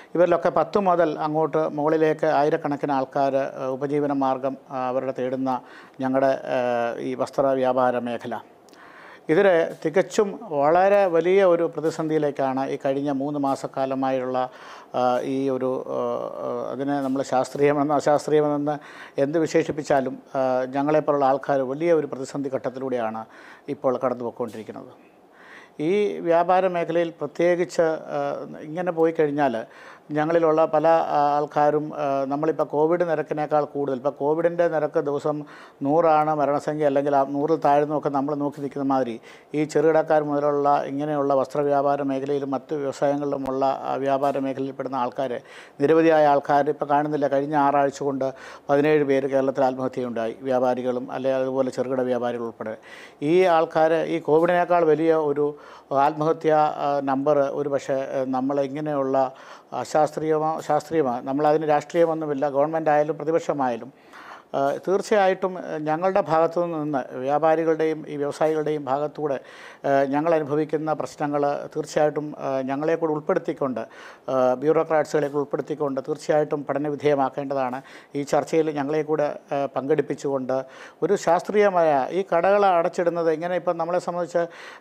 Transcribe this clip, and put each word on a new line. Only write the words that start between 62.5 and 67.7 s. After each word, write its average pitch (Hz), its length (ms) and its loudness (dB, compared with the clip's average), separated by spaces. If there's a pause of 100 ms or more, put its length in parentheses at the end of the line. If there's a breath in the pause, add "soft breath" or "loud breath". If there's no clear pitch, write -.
ആയാലും 151 280 2
പ്രതിപക്ഷമായാലും, 143 920 -2 (460 loud breath)
ആ, 135 40 0 (280)
തീർച്ചയായിട്ടും, 190 720 2
ആ, - 180 -8
ഞങ്ങളുടെ 170 440 0
ഭാഗത്തു 165 440 2
നിന്ന് 151 500 -4
വ്യാപാരികളുടെയും 156 920 0